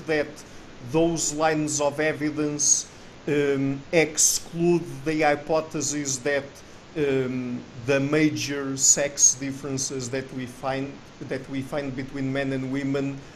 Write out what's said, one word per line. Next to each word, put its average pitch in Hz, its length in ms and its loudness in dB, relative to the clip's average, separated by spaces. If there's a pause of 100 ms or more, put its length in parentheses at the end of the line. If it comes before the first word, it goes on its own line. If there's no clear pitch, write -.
that 151 220 0 (640)
those 160 440 2
lines 151 460 0
of 147 200 0
evidence, 147 920 0 (360)
um, 139 540 2 (120)
exclude 170 880 4 (220)
the 156 180 2
hypothesis 147 960 0
that, 143 260 0 (520)
um, 127 680 0 (240)
the 139 140 4
major 143 760 0
sex - 580 6
differences 135 760 -4
that 131 240 -4
we 127 120 -6
find, 135 460 -4 (360)
that 135 220 -6
we 135 120 -4
find 143 320 -4
between 135 380 -4
men 135 200 0
and 131 200 -2
women, 139 460 -2 (180)